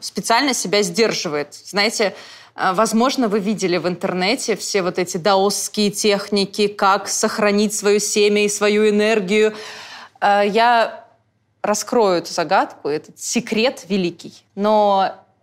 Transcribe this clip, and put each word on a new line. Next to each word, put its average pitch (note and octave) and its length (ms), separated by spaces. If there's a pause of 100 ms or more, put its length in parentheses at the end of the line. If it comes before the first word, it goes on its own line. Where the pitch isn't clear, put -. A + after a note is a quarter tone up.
специально A#3+ 520
себя G#3 300
сдерживает. F3 720
Знаете, G#3 600 (440)
э, E3+ 140
возможно, A3+ 560
вы G3+ 100
видели F#3 380
в E3 100
интернете F#3 680
все - 240
вот F3+ 180
эти - 200
даосские G3+ 720
техники, G3+ 800
как G3+ 380
сохранить G#3 680
своё G#3 240
семя G#3 480
и - 20
свою G#3 400
энергию. G#3+ 680 (680)
Э, G3+ 240
я A3+ 580 (560)
раскрою G#3 560
эту E3 160
загадку, F#3 560
этот D3+ 300
секрет A#3+ 720
великий. F3+ 420 (220)
Но G3+ 580 (300)